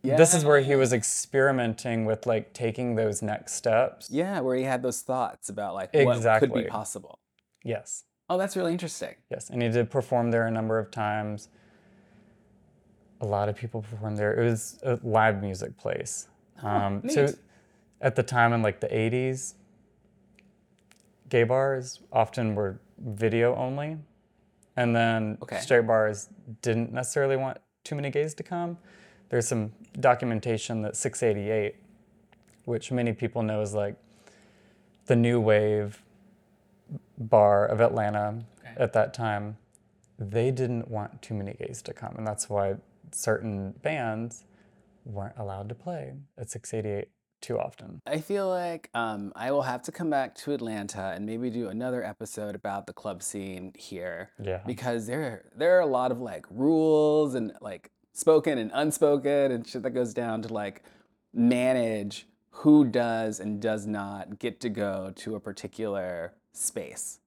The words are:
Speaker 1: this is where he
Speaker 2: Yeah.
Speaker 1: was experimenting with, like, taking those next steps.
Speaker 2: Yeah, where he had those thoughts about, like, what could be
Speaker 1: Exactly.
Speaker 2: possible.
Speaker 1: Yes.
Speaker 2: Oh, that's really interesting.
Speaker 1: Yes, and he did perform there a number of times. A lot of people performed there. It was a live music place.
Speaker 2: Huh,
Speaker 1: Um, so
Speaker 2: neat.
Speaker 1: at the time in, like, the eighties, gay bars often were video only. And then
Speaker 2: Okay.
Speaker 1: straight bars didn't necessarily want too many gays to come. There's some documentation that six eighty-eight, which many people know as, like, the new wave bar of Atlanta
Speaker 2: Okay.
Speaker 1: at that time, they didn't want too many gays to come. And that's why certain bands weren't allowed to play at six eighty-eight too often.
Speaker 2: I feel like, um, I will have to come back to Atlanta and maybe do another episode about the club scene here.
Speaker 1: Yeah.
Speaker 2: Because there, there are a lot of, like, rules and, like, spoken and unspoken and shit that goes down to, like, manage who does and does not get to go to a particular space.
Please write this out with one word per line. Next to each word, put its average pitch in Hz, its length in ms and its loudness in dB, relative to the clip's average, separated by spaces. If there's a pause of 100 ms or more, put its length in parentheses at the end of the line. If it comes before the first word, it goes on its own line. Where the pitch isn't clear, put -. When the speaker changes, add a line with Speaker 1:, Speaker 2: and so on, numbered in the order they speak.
Speaker 1:
this 151 320 8
is 160 100 4
where 147 160 8
he 135 100 0
Speaker 2:
Yeah. 143 60 6
Speaker 1:
was 131 180 6
experimenting 120 1120 2
with, 110 200 0
like, 110 280 0
taking 120 400 -2
those 110 280 0
next 104 300 -6
steps. - 580 0
Speaker 2:
Yeah, 175 300 -2
where 131 160 0
he 131 80 0
had 131 180 -2
those 123 200 -4
thoughts - 480 -4
about, 98 240 -6
like, 95 180 -6
what 151 120 6
could 123 80 6
be 117 40 4
Speaker 1:
Exactly. 113 480 4
Speaker 2:
possible. - 540 -8 (440)
Speaker 1:
Yes. - 420 -8 (260)
Speaker 2:
Oh, 180 80 2
that's 190 180 -2
really 180 160 0
interesting. 175 440 -6 (120)
Speaker 1:
Yes, - 220 -10
and 123 100 -2
he 120 80 2
did 117 220 2
perform 120 400 0
there 117 160 2
a 113 40 0
number 113 280 0
of 107 120 -4
times. 107 580 -4 (1700)
A 120 60 -4
lot 101 240 0
of 104 60 -6
people 113 260 -8
performed 107 340 -6
there. 104 240 2
It 117 40 4
was 117 380 0
a 120 200 0
live 110 400 4
music 95 340 -6
place. - 520 -6 (280)
Speaker 2:
Huh, 113 120 -8
Speaker 1:
Um, 101 420 0
so 147 160 4
Speaker 2:
neat. 143 100 -2 (640)
Speaker 1:
at 127 160 2
the 127 60 2
time 117 320 4
in, 113 80 2
like, 107 180 0
the - 160 -2
eighties, 127 580 -2 (1700)
gay 120 160 6
bars 131 560 0 (120)
often 113 420 2
were 101 260 -2 (180)
video 113 560 2
only. 143 440 -6 (800)
And 120 200 2
then 113 460 2
Speaker 2:
Okay. - 180 -8
Speaker 1:
straight 120 260 4
bars 107 420 2 (340)
didn't 117 300 0
necessarily 135 440 0
want 131 220 -4 (260)
too - 100 -8
many 143 160 -4
gays 147 240 -2
to - 80 -14
come. 175 360 -6 (500)
There's 120 180 0
some 110 260 -2 (260)
documentation 117 840 0
that 107 140 -6
six - 260 -6
eighty-eight, 104 540 0 (880)
which 117 260 -6
many 120 220 0
people 117 300 -4
know 107 180 -2
as, 104 140 -4
like, 104 220 -4 (1120)
the 127 100 6
new 120 240 4
wave 107 640 4 (1160)
bar 104 480 6
of 107 140 0
Atlanta 104 640 0 (160)
Speaker 2:
Okay. 117 160 -20
Speaker 1:
at 123 160 0
that 110 220 2
time, 107 420 -4 (600)
they 113 320 0
didn't 123 380 -4
want 107 340 -8
too - 120 -10
many 101 200 -6
gays - 280 -10
to - 120 -12
come. 104 220 -12
And 110 100 -8
that's 107 220 -6
why 101 280 0 (360)
certain 101 600 -2 (100)
bands 117 600 -6 (600)
weren't 101 320 -10
allowed 101 320 -8
to 117 60 -10
play 139 400 -12 (220)
at 120 140 -14
six - 240 -12
eighty-eight 104 360 -6 (300)
too 120 180 -6
often. - 480 -10
Speaker 2:
I 151 140 -4
feel 196 280 -4
like, 175 460 -6
um, 107 400 -4
I 120 160 -6
will 143 120 2
have 127 220 -4
to - 80 -10
come 165 180 -4
back 135 260 -2
to - 160 -6
Atlanta 104 600 -6
and 98 100 -8
maybe 113 260 -4
do 113 180 -4
another 120 360 -4
episode 104 500 -10
about 101 320 -8
the 92 60 -16
club 95 300 -10
scene 95 540 -10
here. 90 640 -10
Speaker 1:
Yeah. 95 280 -6
Speaker 2:
Because 120 400 -4
there, 123 400 -8 (100)
there 170 220 4
are - 20 8
a 170 60 2
lot 127 260 2
of, 120 80 -4
like, 98 300 -10
rules 151 840 4
and, 113 280 -4
like, 98 300 -12 (200)
spoken 156 460 4
and 110 160 -2
unspoken 143 800 4
and 117 140 -4
shit 123 180 -10
that 131 80 -2
goes 120 200 -2
down 113 300 -4
to, 110 100 -10
like, 104 300 -8 (500)
manage 120 960 2 (220)
who 151 340 8
does 113 560 0
and 104 220 -6
does 107 240 -2
not 101 520 -8
get 113 220 -6
to 123 80 -4
go 98 480 -4
to - 180 -8
a 104 60 -6
particular 95 920 -6 (180)
space. - 760 -10